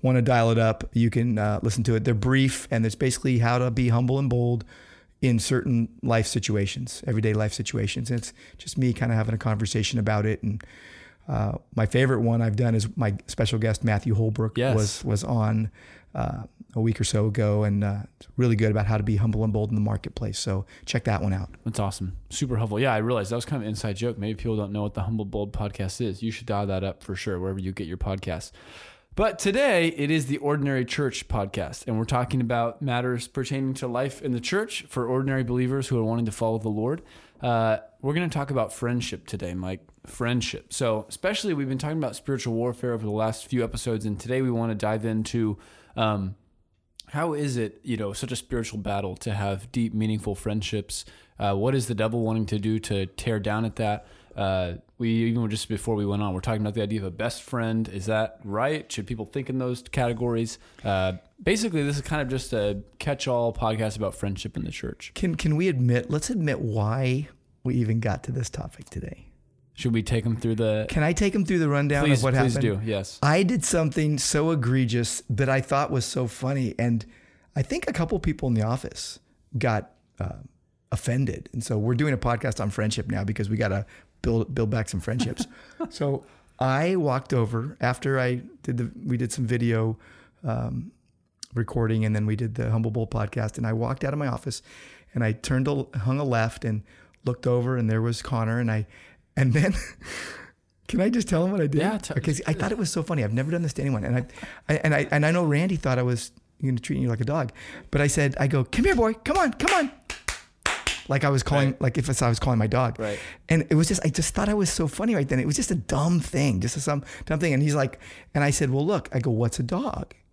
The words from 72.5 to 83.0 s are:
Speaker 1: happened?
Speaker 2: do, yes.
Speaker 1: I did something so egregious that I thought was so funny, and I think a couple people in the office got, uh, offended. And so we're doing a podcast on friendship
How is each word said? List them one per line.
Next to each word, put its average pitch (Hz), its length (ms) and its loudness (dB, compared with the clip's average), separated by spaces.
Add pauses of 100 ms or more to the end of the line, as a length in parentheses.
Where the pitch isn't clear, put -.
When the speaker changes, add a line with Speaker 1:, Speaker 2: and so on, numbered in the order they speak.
Speaker 1:
happened? 107 260 2
Speaker 2:
do, 110 80 -4
yes. 98 320 -4
Speaker 1:
I 156 220 4
did 175 220 2
something 156 520 2
so 151 340 2
egregious 123 800 2
that 131 200 2
I 135 100 4
thought 139 320 0
was 127 140 0
so 127 220 -2
funny, 131 520 -2
and 117 260 2 (520)
I 139 40 2
think 285 280 -2
a - 40 -4
couple 170 260 0
people 147 280 -2
in 123 60 2
the 110 100 4
office - 560 -6 (380)
got, 110 340 0 (280)
uh, 92 140 -6 (580)
offended. - 640 -2
And 110 100 -6
so 113 140 -2
we're 113 180 2
doing 143 180 2
a 123 40 0
podcast 120 440 0
on 104 80 -2
friendship 107 400 -2